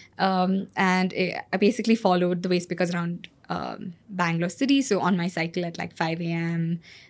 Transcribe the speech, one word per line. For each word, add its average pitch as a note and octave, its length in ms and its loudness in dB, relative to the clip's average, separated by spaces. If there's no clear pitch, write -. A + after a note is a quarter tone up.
Um, F#3+ 580 2
and F#3 400 2
I, - 260 -2
I F#3 40 -2
basically A3+ 380 4
followed F3+ 480 2
the F#3+ 60 -2
waste F3+ 200 0
pickers F3 260 -2
around, E3+ 340 -4
um, E3+ 460 -8
Bangalore F3 420 0
city. C#4 320 2
So G3+ 180 2
on F3+ 160 2
my F3 120 0
cycle E3+ 360 -4
at, E3+ 140 -8
like, E3+ 180 -8
five E3 240 -2
A E3+ 40 -4
M, E3 560 -2